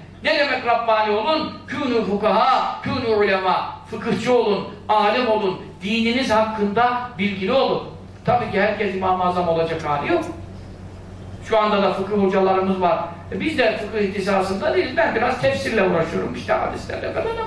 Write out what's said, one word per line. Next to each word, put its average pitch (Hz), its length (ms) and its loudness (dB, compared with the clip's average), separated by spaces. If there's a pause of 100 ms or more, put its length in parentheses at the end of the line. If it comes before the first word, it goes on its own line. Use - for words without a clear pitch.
(240)
Ne 302 160 2
demek 262 260 0
Rabbani 226 460 2
olun? 302 420 0 (140)
"Kûnû 247 380 0
fukaha, 220 800 2
kûnû 247 320 0
ulema." 190 600 2 (160)
Fıkıhçı 233 420 0
olun, 208 340 2 (220)
alim 214 380 2
olun, 196 340 0 (220)
dininiz 233 480 0
hakkında 220 840 0
bilgili 196 340 -2
olun. - 380 2 (360)
Tabii - 260 2
ki 190 100 2
herkes 208 340 0
İmam-ı 185 280 0
Azam 180 240 0
olacak 165 380 0
hali - 260 -2
yok. - 120 2 (1300)
Şu 220 100 4
anda 202 240 4
da 185 100 2
fıkıh 202 240 -2
hocalarımız 190 640 2
var. 170 180 4 (320)
E, 190 80 -6
biz 302 180 -2
de 220 200 2
fıkıh 208 220 -4
ihtisasında 196 760 0
değiliz. 339 240 0
Ben 285 180 2
biraz 247 260 0
tefsirle 254 420 2
uğraşıyorum 185 520 0
işte - 180 -2
hadislerle - 600 -4
falan 453 340 -2